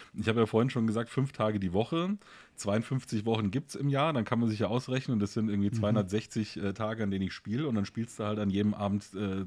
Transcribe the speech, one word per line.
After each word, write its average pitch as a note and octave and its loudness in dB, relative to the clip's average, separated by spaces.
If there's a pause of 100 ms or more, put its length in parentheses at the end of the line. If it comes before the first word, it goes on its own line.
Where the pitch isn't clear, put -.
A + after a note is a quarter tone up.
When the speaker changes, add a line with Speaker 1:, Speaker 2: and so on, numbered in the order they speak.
(140)
Speaker 1:
Ich G#2+ -2
habe A2+ 4
ja A2+ 6
vorhin A2+ 4
schon A2+ 0
gesagt, A2+ 0
fünf C#3 0
Tage A2 0
die F#2+ 0
Woche, E3 0 (360)
zweiundfünfzig A2+ -2
Wochen A2 2
gibt's C3 -4
im C#3+ -2
Jahr, C#3+ 2
dann A#2+ 0
kann A#2 0
man A#2 4
sich G#2+ 0
ja G2+ 2
ausrechnen, B2+ 0
das G2+ 0
sind A2 0
irgendwie G2+ 2
Speaker 2:
Mhm. A2+ -2
Speaker 1:
zweihundertsechzig, G#2+ 0
äh, G2 -2
Tage, A2 -4
an G2+ 0
denen F#2+ 0
ich F2+ -4
spiele B2 -4
und C3 -2
dann G2+ 0
spielst - -8
du A2 -2
halt G#2+ 0
an G#2 2
jedem G#2 4
Abend, G2+ -2
äh, F#2+ -2